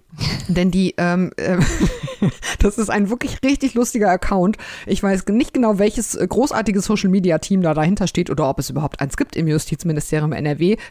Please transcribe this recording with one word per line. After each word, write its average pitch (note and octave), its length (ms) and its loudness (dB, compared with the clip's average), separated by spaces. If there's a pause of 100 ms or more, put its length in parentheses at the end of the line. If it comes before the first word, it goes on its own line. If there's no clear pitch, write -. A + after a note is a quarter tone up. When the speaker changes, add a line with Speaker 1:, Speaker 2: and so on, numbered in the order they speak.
(180)
Speaker 1:
<laughs> - 300 -4
Speaker 2:
Denn F3+ 240 2
die, F#3 260 2
ähm, F3 380 2
äh, F3+ 220 0 (520)
<laughs> - 480 -4
das G3+ 240 2
ist G3+ 80 -2
ein G#3 180 0
wirklich A#3+ 340 -4
richtig C4+ 320 0
lustiger A3+ 360 2
Account. F#3+ 480 2 (280)
Ich G#3 160 -2
weiß G3 260 0
nicht A3 260 0
genau, A3 240 2
welches, G#3 360 0
äh, - 120 -2
großartige A3 560 0
Social-Media-Team F#3+ 800 2
da D#3+ 100 2
dahinter E3+ 340 2
steht F3 220 0
oder C#3+ 220 0
ob - 80 -4
es C#3 100 -4
überhaupt C#3+ 320 -4
eins C#3 160 -4
gibt - 180 -2
im D#3+ 140 0
Justizministerium D#3 840 -2
N - 120 -4
R D3 140 -2
W. F3+ 180 2 (140)